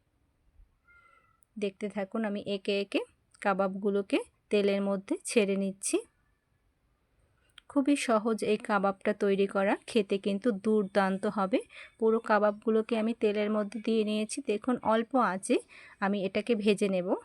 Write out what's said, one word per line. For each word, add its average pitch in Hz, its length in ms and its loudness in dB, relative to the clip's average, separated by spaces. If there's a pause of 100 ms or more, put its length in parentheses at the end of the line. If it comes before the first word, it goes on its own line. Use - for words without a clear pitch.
(1600)
দেখতে 208 320 -6
থাকুন, 202 360 -6
আমি 202 220 -4
একে 202 340 -2
একে 202 200 -2 (420)
কাবাবগুলোকে 196 760 0 (300)
তেলের 202 340 2
মধ্যে 196 320 -2 (100)
ছেড়ে 196 320 0
নিচ্ছি। 196 400 -4 (1700)
খুবই 285 280 2 (120)
সহজ 220 360 2
এই 214 140 2
কাবাবটা 196 560 0
তৈরি 196 320 2
করা, 196 280 0 (120)
খেতে 208 320 0
কিন্তু 196 300 -2 (120)
দুর্দান্ত 196 680 0
হবে। 196 320 0 (360)
পুরো 220 240 2
কাবাবগুলোকে 214 800 0
আমি 220 160 0
তেলের 208 360 0
মধ্যে 214 340 -2
দিয়ে 226 200 2
নিয়েছি। 214 420 -4
দেখুন, 214 280 -2 (100)
অল্প 226 280 0 (120)
আঁচে 190 320 0 (440)
আমি 202 240 0
এটাকে 208 300 -2
ভেজে 208 340 2
নেব। 185 200 -2 (160)